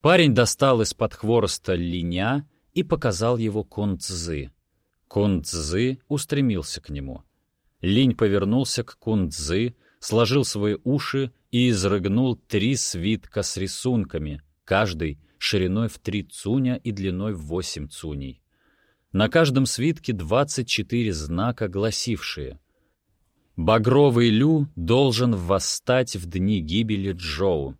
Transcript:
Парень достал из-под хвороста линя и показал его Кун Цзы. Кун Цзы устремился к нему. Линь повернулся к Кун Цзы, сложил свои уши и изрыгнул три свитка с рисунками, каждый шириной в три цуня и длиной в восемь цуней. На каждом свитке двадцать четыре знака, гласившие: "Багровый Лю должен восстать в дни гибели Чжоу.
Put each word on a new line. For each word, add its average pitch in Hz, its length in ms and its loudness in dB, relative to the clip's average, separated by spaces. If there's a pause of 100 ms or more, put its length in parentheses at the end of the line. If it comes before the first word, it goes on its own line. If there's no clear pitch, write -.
Парень 160 320 6
достал 120 500 4
из-под - 300 -2
хвороста 104 640 0
линя 90 760 -2 (240)
и 180 120 0
показал 117 520 0
его 107 280 -2
Кун 104 340 -4
Цзы. 85 540 -8 (560)
Кун 101 340 2
Цзы 90 640 -2
устремился 139 720 -2
к - 80 -20
нему. 69 360 -10 (560)
Линь 117 340 2
повернулся 107 680 0
к - 120 -20
Кун 104 340 -2
Цзы, 87 440 -4 (240)
сложил 117 460 2
свои 104 400 -2
уши 135 480 -2 (180)
и 123 200 4
изрыгнул 101 640 2
три 110 400 -2
свитка 101 680 -4
с - 140 -6
рисунками, 92 840 -4 (240)
каждый 87 560 -2 (160)
шириной 98 520 0
в - 100 -12
три 101 240 -4
цуня 127 540 -2
и - 160 -6
длиной 98 420 -4
в 82 80 -10
восемь 78 460 -6
цуней. 69 520 -10 (680)
На 104 180 2
каждом 135 380 4
свитке 135 460 -2
двадцать 117 560 -2
четыре 110 440 -2
знака, 90 540 -4
гласившие: 98 920 -4 (960)
"Багровый 120 720 6
Лю 147 440 4
должен 120 600 2
восстать 98 840 0
в 87 100 -8
дни 92 340 0
гибели 98 520 -2
Чжоу. 80 680 -2